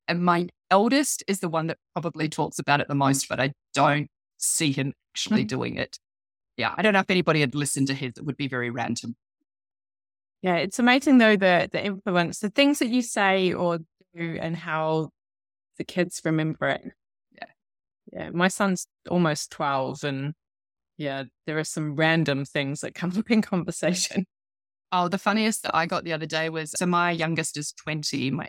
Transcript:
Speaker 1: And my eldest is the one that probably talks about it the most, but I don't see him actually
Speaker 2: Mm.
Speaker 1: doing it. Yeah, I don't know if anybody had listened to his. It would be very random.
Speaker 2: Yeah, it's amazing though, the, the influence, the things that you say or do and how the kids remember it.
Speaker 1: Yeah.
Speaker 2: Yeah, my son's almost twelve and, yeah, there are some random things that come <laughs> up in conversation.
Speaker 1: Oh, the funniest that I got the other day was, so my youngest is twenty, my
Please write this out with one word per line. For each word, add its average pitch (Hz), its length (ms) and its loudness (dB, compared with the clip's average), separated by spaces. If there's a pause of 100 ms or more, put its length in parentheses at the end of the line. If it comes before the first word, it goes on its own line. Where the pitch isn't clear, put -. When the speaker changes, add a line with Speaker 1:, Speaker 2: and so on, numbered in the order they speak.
Speaker 1:
And 175 180 0
my 175 240 2 (220)
eldest 240 560 4
is 190 120 -2
the 185 80 -4
one 160 200 -2
that 156 100 -6 (160)
probably 160 340 -4
talks - 300 -4
about 143 240 2
it - 60 -4
the 143 80 -2
most, 135 340 2
but - 100 -4
I 139 140 0 (220)
don't 147 340 2 (280)
see - 340 0
him 139 220 -2 (200)
actually - 320 0
Speaker 2:
Mm. - 40 -6
Speaker 1:
doing 120 260 -4
it. - 240 -8 (580)
Yeah, 110 180 -2
I 170 60 -4
don't 208 120 4
know 196 60 4
if 185 120 0
anybody 165 300 2
had 135 120 0
listened 143 340 -2
to 135 60 -2
his. 131 240 -6
It 156 80 -12
would 139 120 -6
be 143 100 -6
very 123 240 -4
random. 117 440 -6 (1300)
Speaker 2:
Yeah, 180 160 0
it's 165 220 -4
amazing 254 380 6
though, 220 180 8
the, 185 360 4
the - 120 -2
influence, 180 560 -2
the 208 100 -2
things 285 300 4
that 254 100 0
you 247 120 2
say 190 520 2
or 170 260 0 (360)
do 165 240 -6
and 165 160 -4
how 160 540 -2 (680)
the - 60 -6
kids - 400 -4
remember 156 460 0
it. - 220 -4 (400)
Speaker 1:
Yeah. - 160 -16 (640)
Speaker 2:
Yeah, 160 180 -10
my 175 160 2
son's 196 400 -2 (220)
almost 165 420 0
twelve 139 520 -4
and, 139 300 -4 (600)
yeah, 139 280 -6 (240)
there 156 100 -2
are 156 60 0
some 151 320 -6
random 156 500 4
things 143 360 -4
that - 120 -8
come 175 180 -6
<laughs> 180 60 -4
up 226 140 -2
in 220 100 4
conversation. 180 840 -2 (640)
Speaker 1:
Oh, 180 180 2
the 190 80 -2
funniest 214 460 0
that - 120 -2
I 165 100 2
got 175 200 -2
the 165 80 -4
other 156 140 -4
day 160 220 -2
was, 160 280 -6
so 185 80 0
my 175 260 4
youngest 165 460 -2
is 147 160 -8
twenty, 151 580 -4
my - 180 -4